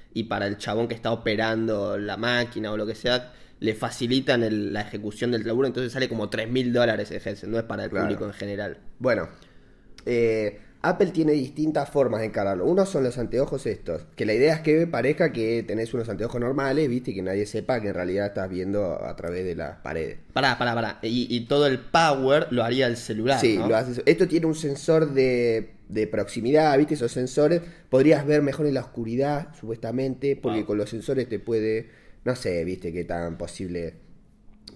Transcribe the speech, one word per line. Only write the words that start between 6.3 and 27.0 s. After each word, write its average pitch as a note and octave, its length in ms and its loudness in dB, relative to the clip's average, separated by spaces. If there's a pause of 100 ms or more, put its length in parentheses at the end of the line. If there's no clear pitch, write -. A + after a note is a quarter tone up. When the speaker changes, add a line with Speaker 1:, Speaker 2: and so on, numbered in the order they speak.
Speaker 1:
tres A2 180 -4
mil B2 240 0
dólares A2+ 380 2
el F#2+ 80 -6
headset, G2 300 -8
no A2+ 100 -2
es A2+ 60 -2
para G#2 200 -6
el G2 60 -6
Speaker 2:
Claro. F#2 160 0
Speaker 1:
público G2+ 180 -2
en G2+ 80 -6
general. G2+ 460 -6 (200)
Speaker 2:
Bueno, A2+ 300 0 (760)
eh, A2+ 540 0 (220)
Apple F3+ 260 2
tiene D3+ 240 2
distintas D3+ 580 0
formas A#2+ 300 2
de A2 80 -2
encararlo. G2 360 0
Uno F#3 220 4
son D3+ 180 0
los B2 140 -2
anteojos B2 480 -2
estos, F2+ 400 -6 (100)
que - 80 -2
la G#2+ 80 2
idea C#3+ 220 6
es D#3 80 -4
que D#3 240 4
parezca D3+ 440 2
que A2+ 320 0
tenés A2 300 -4
unos A#2 160 -2
anteojos A2 320 -4
normales, C#3 480 0
¿viste? B2 220 -2
Y F#2+ 60 -6
que F#2 60 -4
nadie G2 220 0
sepa A2 380 -2
que G2+ 60 -2
en F#2 60 -4
realidad F#2 340 0
estás G2 200 -4
viendo F#2 460 -2 (100)
a C#2+ 100 -6
través F2+ 300 -6
de F2 120 -4
las D2+ 200 -8
paredes. D#2+ 400 -6 (160)
Speaker 1:
Pará, C3 240 2
pará, A#2+ 180 0
pará. A2+ 280 -2
Y, A#2 260 -2
y A#2 160 -2
todo C#3+ 220 4
el B2+ 140 2
power D3 680 4
lo A#2+ 140 2
haría B2+ 220 2
el A#2+ 100 0
celular, A#2 460 0
Speaker 2:
Sí, A2 160 6
Speaker 1:
¿no? F#2 100 2
Speaker 2:
lo A2 80 4
haces. B2 300 -2
Esto E3+ 200 6
tiene E3 200 0
un D#3 80 2
sensor D#3 580 2
de, A#2+ 640 2 (160)
de G#2+ 160 0
proximidad, C3+ 720 2
¿viste? D3+ 160 4
Esos B2 180 -2